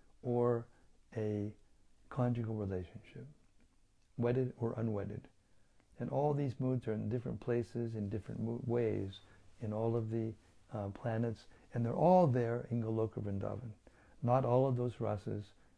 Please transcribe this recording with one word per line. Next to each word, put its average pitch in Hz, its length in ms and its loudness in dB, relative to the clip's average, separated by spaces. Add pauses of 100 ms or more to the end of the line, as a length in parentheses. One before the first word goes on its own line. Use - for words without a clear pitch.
(220)
or 120 440 2 (500)
a 107 380 -2 (560)
conjugal 120 460 0
relationship, 98 720 -6 (920)
wedded 123 400 2
or 113 200 -2
unwedded. 110 440 -2 (800)
And 123 100 -4
all 143 240 0
these 143 260 -2
moods 127 280 0
are 110 60 0
in 107 140 -2
different 113 320 -4
places, 120 560 -2
in 101 140 -2
different 104 320 -6
mo-, 117 240 -4
ways, 107 560 0 (400)
in 107 100 -4
all 113 240 0
of 110 140 -2
the, 113 240 -2 (400)
uh, 104 160 -4
planets, 113 560 -2 (280)
and 117 120 0
they're 117 80 0
all 180 340 6
there 120 420 2
in 120 120 0
Goloka 110 400 0
Vrindavan. 101 500 -4 (500)
Not 127 220 4
all 127 240 6
of 131 80 2
those 120 200 -2
rasas 107 480 -2 (340)